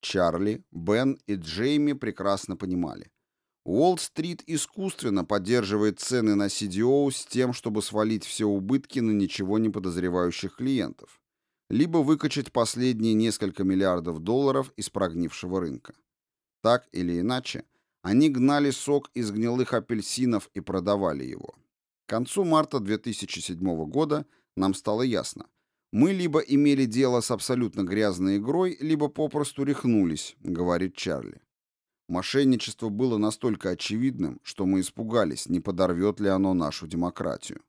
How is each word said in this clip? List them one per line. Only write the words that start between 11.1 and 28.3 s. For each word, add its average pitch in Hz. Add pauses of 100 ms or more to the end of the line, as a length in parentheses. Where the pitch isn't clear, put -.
либо 165
выкачать 143
последние 117
несколько 107
миллиардов 90
долларов 135
из -
прогнившего 90
рынка. 71 (680)
Так 120
или 87
иначе, 123 (360)
они 127
гнали 139
сок 143
из 117
гнилых 113
апельсинов 117
и 95
продавали 92
его. 64 (540)
К -
концу 123
марта 156
две 104
тысячи -
седьмого 85
года 147 (320)
нам 95
стало 107
ясно. 110 (480)
"Мы 147
либо 175
имели 143
дело 123
с -
абсолютно 117
грязной 95